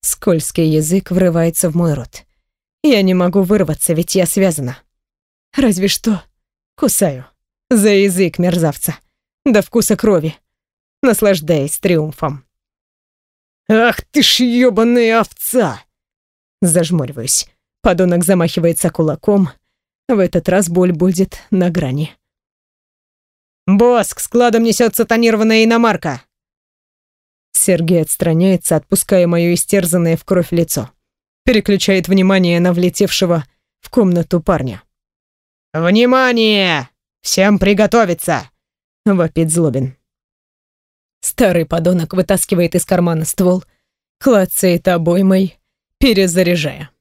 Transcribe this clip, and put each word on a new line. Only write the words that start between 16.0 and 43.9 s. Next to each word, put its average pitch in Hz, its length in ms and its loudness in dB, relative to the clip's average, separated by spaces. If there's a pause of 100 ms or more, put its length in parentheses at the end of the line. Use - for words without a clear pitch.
Зажмуриваюсь. 156 880 -2 (320)
Подонок 180 420 2
замахивается 170 680 0
кулаком. 175 580 0 (600)
В 226 100 0
этот 175 320 0
раз 180 180 0
боль 180 240 0
будет 180 460 -2 (120)
на 180 200 0
грани. 151 440 -6 (1500)
"Босс, 226 460 2
к - 80 -14
складам 233 420 2
несется 226 440 0
тонированная 220 580 2
иномарка!" 220 580 0 (1300)
Сергей 170 500 0
отстраняется, 170 760 0
отпуская 180 500 0
мое 170 280 0
истерзанное 170 640 0
в - 60 -12
кровь 185 280 -2
лицо. 160 380 -4 (540)
Переключает 196 640 0
внимание 185 520 2
на 175 140 2
влетевшего 175 720 0 (320)
в - 100 -20
комнату 175 540 0
парня. 135 400 -4 (880)
"Внимание! 214 1160 2 (320)
Всем 196 360 0
приготовиться!" 196 920 0 (560)
вопит 165 440 0
Злобин. 135 460 -2 (1200)
Старый 175 460 0
подонок 170 480 -2
вытаскивает 180 600 -2
из 175 100 0
кармана 170 400 -2
ствол, 180 400 0 (540)